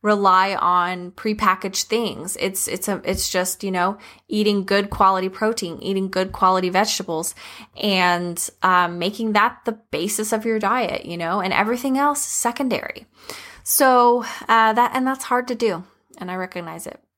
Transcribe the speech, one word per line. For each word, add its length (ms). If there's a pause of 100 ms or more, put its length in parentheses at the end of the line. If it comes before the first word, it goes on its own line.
rely 520
on 600
prepackaged 720
things. 540
It's, 280
it's 200
a, 160
it's 240
just, 360
you 80
know, 260 (300)
eating 360
good 280
quality 380
protein, 520
eating 300
good 200
quality 380
vegetables, 640 (480)
and, 680 (140)
um, 380
making 340
that 320
the 60
basis 600
of 140
your 140
diet, 480
you 100
know, 240
and 100
everything 460
else 240
secondary. 840 (560)
So, 600 (240)
uh, 260
that, 200
and 140
that's 160
hard 240
to 80
do, 280 (360)
and 100
I 60
recognize 500
it. 160 (160)